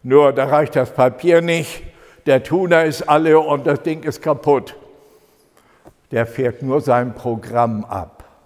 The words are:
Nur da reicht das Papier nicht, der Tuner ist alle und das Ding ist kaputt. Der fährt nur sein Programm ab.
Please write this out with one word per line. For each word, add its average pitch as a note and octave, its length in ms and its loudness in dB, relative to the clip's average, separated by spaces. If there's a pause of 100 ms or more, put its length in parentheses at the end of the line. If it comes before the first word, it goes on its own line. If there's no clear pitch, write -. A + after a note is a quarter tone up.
Nur C#3 280 6
da C3 140 -2
reicht D3 300 0
das C3 160 -2
Papier E3 500 2
nicht, E3+ 400 -6 (460)
der C3 160 2
Tuner E3 420 0
ist D3+ 240 -4
alle D#3 300 4
und D3 260 -2
das - 160 0
Ding D#3+ 220 -6
ist D3+ 180 -8
kaputt. C#3+ 540 0 (1400)
Der A#2 160 -2
fährt B2 340 -6
nur C#3 200 -2
sein B2 340 -2
Programm A2+ 720 -4
ab. F#2+ 260 -10 (340)